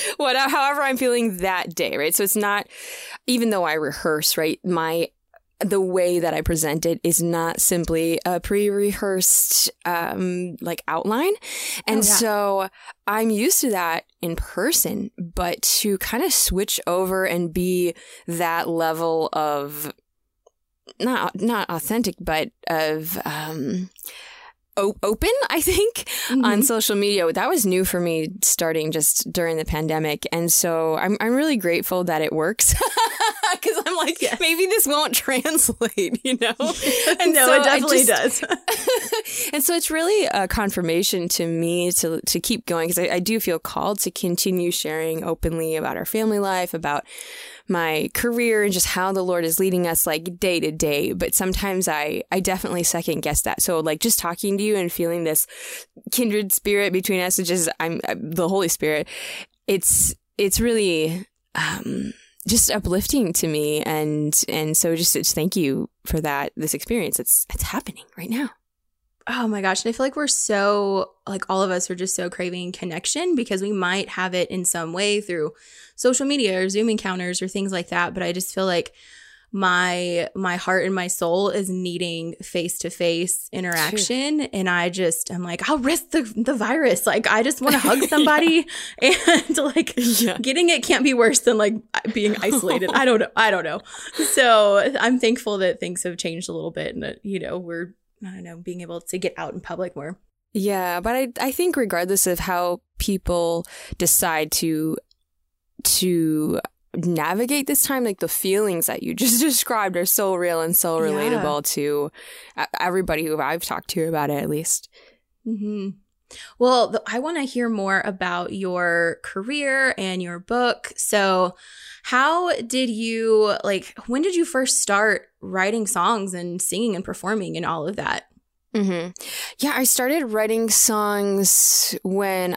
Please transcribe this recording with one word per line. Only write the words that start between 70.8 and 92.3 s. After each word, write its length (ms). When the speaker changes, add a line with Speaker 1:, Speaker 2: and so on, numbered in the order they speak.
Speaker 2:
like, 240
all 120
of 80
us 200
are 40
just 220
so 140
craving 420
connection 640
because 260
we 120
might 360
have 260
it 160
in 140
some 300
way 260
through 320
social 300
media 360
or 80
Zoom 180
encounters 540
or 60
things 220
like 200
that. 240
But 80
I 100
just 220
feel 100
like 280
my, 840
my 220
heart 300
and 80
my 140
soul 420
is 200
needing 720
face-to-face 1080
interaction. 880
Speaker 1:
Sure. 120
Speaker 2:
And 160
I 200
just, 420
I'm 120
like, 260
"I'll 100
risk 320
the, 120
the 180
virus. 520
Like, 200
I 160
just 180
wanna 180
hug 240
Speaker 1:
<laughs> 60
Speaker 2:
somebody." 580
Speaker 1:
Yeah. 180
Speaker 2:
<laughs> 60
And, 100
like, 380
Speaker 1:
Yeah. 420
Speaker 2:
getting 320
it 120
can't 220
be 100
worse 260
than, 180
like, 160
being 240